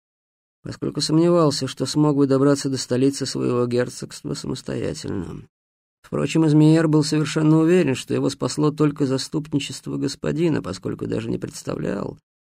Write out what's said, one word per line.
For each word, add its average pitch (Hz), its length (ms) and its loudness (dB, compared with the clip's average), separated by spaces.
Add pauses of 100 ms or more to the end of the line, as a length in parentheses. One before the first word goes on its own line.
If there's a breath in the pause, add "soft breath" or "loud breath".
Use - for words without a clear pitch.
(640)
поскольку - 380 -6
сомневался, 160 680 2
что - 180 -6
смог 151 320 2
бы 139 100 4
добраться 139 420 2
до 131 80 -2
столицы 131 500 0
своего 127 400 0
герцогства 123 680 -6
самостоятельно. 104 1120 -8 (560)
Впрочем, 151 440 0
Измеер 156 420 6
был 151 140 4
совершенно 156 560 2
уверен, 160 360 4
что 120 200 -4
его 135 160 0
спасло 147 400 -2
только 151 360 0
заступничество 139 880 -4
господина, 147 640 -2
поскольку 113 440 -8
даже 113 240 -6
не 120 80 -4
представлял, - 800 -8 (340)